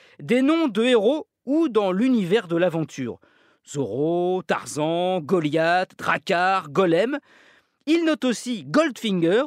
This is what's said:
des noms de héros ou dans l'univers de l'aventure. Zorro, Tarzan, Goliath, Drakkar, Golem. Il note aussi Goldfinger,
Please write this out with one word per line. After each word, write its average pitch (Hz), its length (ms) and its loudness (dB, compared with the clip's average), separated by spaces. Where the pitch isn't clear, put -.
des 214 240 0
noms 320 240 2
de 214 160 0
héros 247 460 2
ou 311 220 2
dans 202 240 0
l'univers 208 560 0
de 165 80 -2
l'aventure. 156 640 -2
Zorro, 165 800 -2
Tarzan, 165 760 -2
Goliath, 165 760 0
Drakkar, 180 760 -2
Golem. 190 500 0
Il 330 180 2
note 311 200 0
aussi 233 400 -4
Goldfinger, 202 840 0